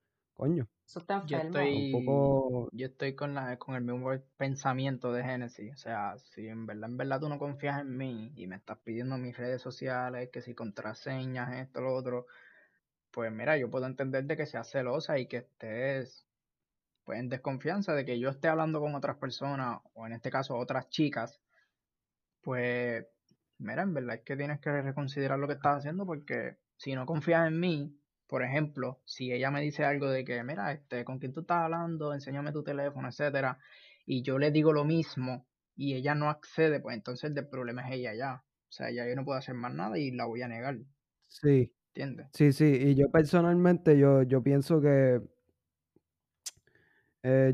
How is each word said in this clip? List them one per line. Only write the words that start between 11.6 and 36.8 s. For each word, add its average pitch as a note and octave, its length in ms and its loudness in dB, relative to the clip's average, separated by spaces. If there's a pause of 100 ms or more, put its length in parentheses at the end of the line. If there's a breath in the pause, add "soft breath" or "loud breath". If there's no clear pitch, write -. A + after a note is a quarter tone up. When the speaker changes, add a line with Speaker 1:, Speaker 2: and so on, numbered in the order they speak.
Speaker 3:
lo C3 120 -2
otro, B2 340 -4 (840 soft breath)
pues A2+ 200 -4
mira, B2+ 260 0
yo B2 140 -2
puedo C3 160 -2
entender C3+ 380 -4
de D3+ 120 -4
que D3+ 100 -4
seas A#2 240 -10
celosa C3+ 480 -2
y A#2+ 80 -6
que B2 100 -6
estés, A#2+ 880 -6 (800)
pues, G#2+ 140 -8
en B2 100 -6
desconfianza D3 680 -2
de C3+ 100 0
que B2 140 -2
yo B2+ 100 0
esté C#3 200 -2
hablando D#3+ 320 0
con D3 140 -4
otras C3+ 220 -4
personas, C3+ 640 -6 (140)
o A2+ 140 -14
en A2+ 60 -10
este A#2+ 180 -8
caso, C3+ 260 -2
otras B2+ 320 -4
chicas, C#3+ 520 -2 (1000)
pues, B2 640 -2 (540)
mira, A#2+ 240 -2
en G3 100 0
verdad A#2+ 240 -4
es - 60 -18
que C#3 140 -6
tienes C#3+ 220 -4
que D3+ 120 -2 (100)
reconsiderar C#3 580 -2
lo C#3+ 80 -2
que C#3+ 80 -2
estás C#3+ 240 2
haciendo, E3 260 -6
porque C#3+ 520 -6 (200)
si C3+ 180 -8
no C3 100 -4
confías E3 420 2
en D#3+ 120 0
mí, D3+ 400 -2 (280)
por B2+ 160 -2
ejemplo, C3+ 640 -2
si B2+ 260 -6
ella C3 200 0
me C#3+ 100 -2
dice D3 240 -2
algo C#3+ 240 0
de C3 160 0
que, A#2+ 180 -4
"Mira, C#3 300 -4
este, B2 320 -8
¿con C3 140 -8
quién C3+ 140 -8
tú E3 80 -8
estás E3+ 220 0
hablando? E3 500 -2
Enséñame C#3+ 380 -6
tu D3+ 120 -6
teléfono", C#3 460 -4
etcétera, C3+ 500 -2 (460 soft breath)
y C3 180 -2
yo C3 160 0
le D3 120 4
digo D#3 220 6
lo D3 120 4
mismo C3 600 -2 (280)
y C#3 200 -4
ella C#3+ 200 0
no D3+ 140 2
accede, D3+ 520 0